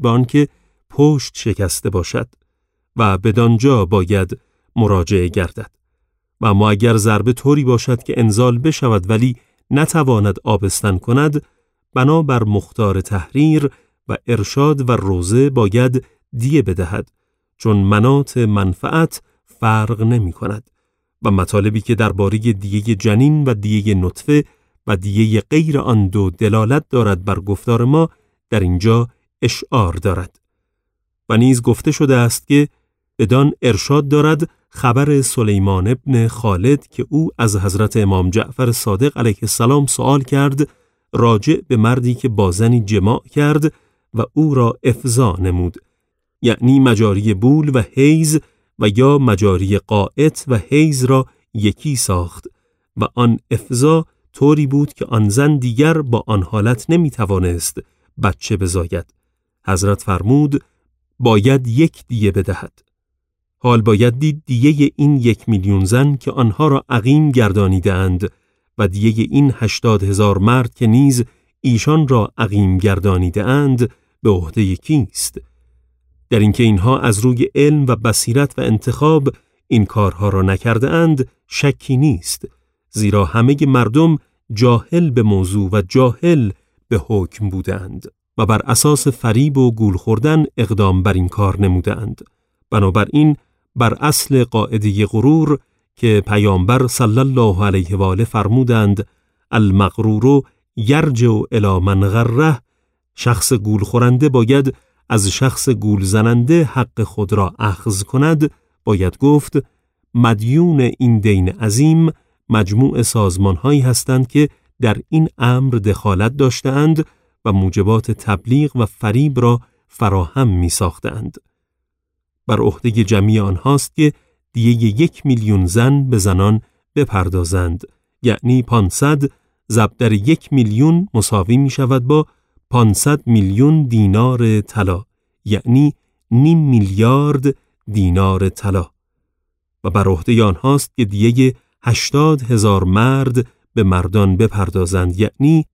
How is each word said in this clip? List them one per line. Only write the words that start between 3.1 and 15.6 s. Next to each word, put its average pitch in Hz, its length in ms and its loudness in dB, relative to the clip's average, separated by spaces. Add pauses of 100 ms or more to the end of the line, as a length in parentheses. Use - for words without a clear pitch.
بدانجا 117 680 2
باید 95 520 -2 (380)
مراجعه 95 520 0
گردد. 90 420 -6 (720)
و 117 60 -2
اما 107 240 2
اگر 110 260 2
ضربه 107 360 0
طوری 143 320 0
باشد 123 380 0
که - 180 -4
انزال 117 380 2
بشود 117 520 0
ولی 117 260 0 (340)
نتواند 131 720 0
آبستن 101 540 -2
کند، 143 440 0 (520)
بنابر 135 500 2
مختار 104 560 -2
تحریر 143 680 0 (380)
و - 80 -6 (100)
ارشاد 131 640 0
و - 20 2
روزه 98 580 0
باید 123 540 0 (320)